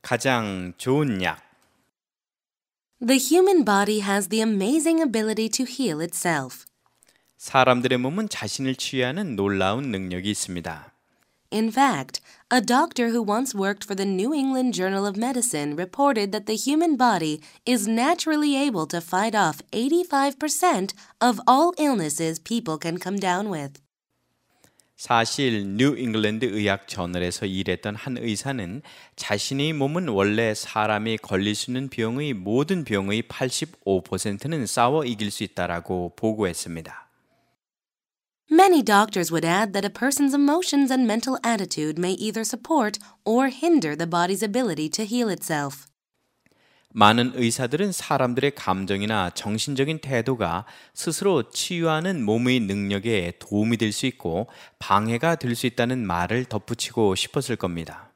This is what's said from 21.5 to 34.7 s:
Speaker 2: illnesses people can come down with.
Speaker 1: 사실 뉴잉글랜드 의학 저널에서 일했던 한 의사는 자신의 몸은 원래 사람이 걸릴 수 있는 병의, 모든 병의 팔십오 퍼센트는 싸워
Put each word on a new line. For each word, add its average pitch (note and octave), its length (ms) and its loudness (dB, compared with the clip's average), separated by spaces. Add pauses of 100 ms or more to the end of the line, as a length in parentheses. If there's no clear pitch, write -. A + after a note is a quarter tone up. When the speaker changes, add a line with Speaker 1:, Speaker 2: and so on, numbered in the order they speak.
Speaker 2:
illnesses E3 580 0
people A3+ 420 -4
can E3+ 200 -4
come G3 180 -4
down G3 320 -2
with. C#3+ 320 -8 (1160)
Speaker 1:
사실 A2+ 800 0
뉴잉글랜드 A2+ 680 0
의학 G2+ 420 0
저널에서 F2+ 600 -4
일했던 F#2+ 480 -4
한 A#2+ 240 -8
의사는 A#2 640 -6 (320)
자신의 D3+ 580 -2
몸은 D3+ 360 -2
원래 G#2+ 440 2
사람이 G#2+ 640 -2
걸릴 G2+ 380 0
수 - 160 -6
있는 C3 180 -4
병의, B2+ 440 -4
모든 C3+ 500 -2
병의 G#2 400 0
팔십오 B2 800 -2
퍼센트는 G#2+ 640 -4
싸워 B2+ 360 2